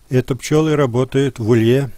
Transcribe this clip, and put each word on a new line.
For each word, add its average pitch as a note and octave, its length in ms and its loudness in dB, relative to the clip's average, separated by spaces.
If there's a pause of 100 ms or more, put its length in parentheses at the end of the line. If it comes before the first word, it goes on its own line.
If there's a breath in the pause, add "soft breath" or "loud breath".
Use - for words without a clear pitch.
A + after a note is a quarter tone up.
это B2+ 260 -2
пчелы D3+ 400 0
работают C3+ 640 -2
в A2+ 100 -4
улье A#2+ 500 2